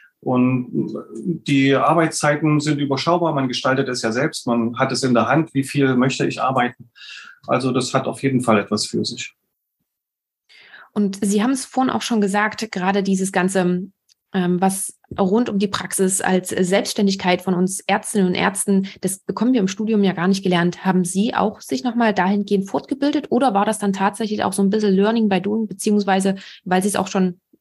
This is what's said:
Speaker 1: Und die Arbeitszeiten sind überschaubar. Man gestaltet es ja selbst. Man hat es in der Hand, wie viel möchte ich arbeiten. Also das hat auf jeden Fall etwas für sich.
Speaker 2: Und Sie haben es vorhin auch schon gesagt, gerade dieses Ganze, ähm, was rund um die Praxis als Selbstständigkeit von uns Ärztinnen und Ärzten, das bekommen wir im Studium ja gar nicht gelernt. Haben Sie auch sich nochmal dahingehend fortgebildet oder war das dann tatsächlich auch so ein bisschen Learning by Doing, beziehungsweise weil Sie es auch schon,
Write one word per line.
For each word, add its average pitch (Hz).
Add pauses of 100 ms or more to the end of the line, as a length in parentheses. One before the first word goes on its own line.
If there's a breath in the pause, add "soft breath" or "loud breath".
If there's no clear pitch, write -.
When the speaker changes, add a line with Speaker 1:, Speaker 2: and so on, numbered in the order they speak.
(220 loud breath)
Speaker 1:
Und 127 (520)
die 139
Arbeitszeiten 151
sind 147
überschaubar. 156
Man 135
gestaltet 131
es 123
ja 110
selbst. 139
Man 117
hat 131
es 120
in 127
der 110
Hand, 151
wie 135
viel 131
möchte 131
ich -
arbeiten. 123 (560 loud breath)
Also 127
das 123
hat 131
auf 120
jeden 135
Fall 107
etwas 104
für 117
sich. - (1600 loud breath)
Speaker 2:
Und 196
Sie 202
haben 254
es 262
vorhin 254
auch 214
schon 226
gesagt, 208
gerade 196
dieses 190
Ganze, 185 (460)
ähm, 180
was 190 (200)
rund 214
um 208
die 202
Praxis 185
als 185
Selbstständigkeit 190
von 185
uns 185
Ärztinnen 196
und 180
Ärzten, 196 (120)
das 185
bekommen 220
wir 247
im 190
Studium 214
ja 185
gar 165
nicht 196
gelernt. 175
Haben 185
Sie 202
auch 214
sich 262
nochmal 233
dahingehend 196
fortgebildet 285
oder 247
war 196
das 214
dann 196
tatsächlich 208
auch 190
so 196
ein 196
bisschen 208
Learning 214
by 190
Doing, 214
beziehungsweise 196 (300 loud breath)
weil 185
Sie 202
es 196
auch 190
schon, 185 (200)